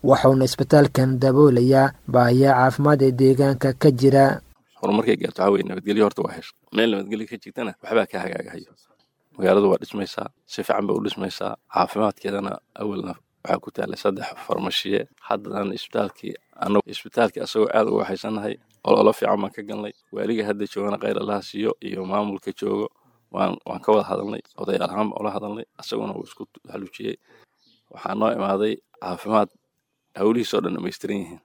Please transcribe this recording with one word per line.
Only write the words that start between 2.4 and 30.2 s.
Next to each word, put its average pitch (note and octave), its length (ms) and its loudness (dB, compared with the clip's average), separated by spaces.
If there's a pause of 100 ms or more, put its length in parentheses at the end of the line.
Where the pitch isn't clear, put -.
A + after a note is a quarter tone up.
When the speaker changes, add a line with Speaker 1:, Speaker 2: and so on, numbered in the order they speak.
Speaker 1:
caafimaad C3+ 460 4
ee C3 100 4
deegaanka C3+ 640 4
ka D3+ 140 6
jira. C3+ 500 4 (400)
Speaker 2:
Horumarkay G#2+ 360 2
gaarto - 260 -6
waxaa G2+ 100 4
weeye F#2+ 160 0
nabadgelyo G#2 360 0
horta G2+ 180 -2
waa - 100 -4
hesho. - 200 -16 (200)
Meel A2+ 180 2
nabadgelyo G#2 380 -6
ka A2+ 80 -14
jirtana A2 360 -10 (100)
waxbaa A2 240 0
ka - 140 -10
hagaagahayo. - 520 -12 (680)
Magaaladu G2 320 4
waa - 100 0
dhismaysaa, - 480 -10 (180)
si - 180 -10
fiican - 220 -6
bay A3 100 -2
u G#2+ 80 -4
dhismaysaa. - 480 -8 (160)
Caafimaadkeedana G2+ 840 -4 (220)
awalna G2 400 -8 (300)
waxaa - 160 -2
ku G#2 100 -16
taalla - 260 -8
saddex G2 320 -4 (180)
farmashiye. G2 540 -4 (200)
Haddana G2+ 540 -6
isbitaalkii, - 600 -8 (220)
annagu G2+ 300 0
isbitaalkii - 560 -2
asagoo G#2+ 320 0
aad A2 140 4
uga G#2 160 0
haysannahay, G#2+ 500 -6 (300)
olole G#2 280 4
fiican G#2 280 -2
baan G2+ 120 -6
ka A2 100 -14
galnay. G#2 300 -10 (180)
Waaliga G#2 360 -4
hadda G#2 200 -4
joogana G2+ 320 -6
khayr G#2+ 200 -4
Allah G#2 240 -6
siiyo G#2+ 360 -6
iyo F#2+ 260 -10
maamulka G2 480 -4
joogo, G2+ 340 -4 (460)
waan, G2 320 -4
waan - 160 -10
ka - 120 -2
wada G#2 160 2
hadalnay, G2+ 320 -6 (160)
odayaal - 280 -4
ahaan G#2 260 -4
baan - 100 -10
ula G#2 100 -4
hadalnay, G#2 340 -10 (140)
asaguna G#2+ 340 -8
wuu G2+ 120 -10
isku - 200 -18 (240)
xaluujiyey. G2+ 480 -12 (760)
Waxaa - 240 -8
noo A2 180 0
imaaday G#2 420 -2 (260)
caafimaad G2+ 480 0 (680)
hawlihiis A2 380 0